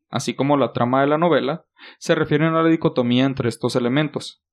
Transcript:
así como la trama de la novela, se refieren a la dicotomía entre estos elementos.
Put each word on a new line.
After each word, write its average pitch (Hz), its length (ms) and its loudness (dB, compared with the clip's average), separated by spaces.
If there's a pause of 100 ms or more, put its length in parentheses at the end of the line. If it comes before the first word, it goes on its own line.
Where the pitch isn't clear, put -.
así - 260 -6
como 143 200 2
la 127 160 0
trama 123 300 0
de 143 60 2
la 147 100 2
novela, 151 480 0 (320)
se - 160 -2
refieren 156 400 0
a 165 80 0
la 165 80 4
dicotomía 131 560 2
entre 131 240 -2
estos 120 260 -4
elementos. 131 760 -4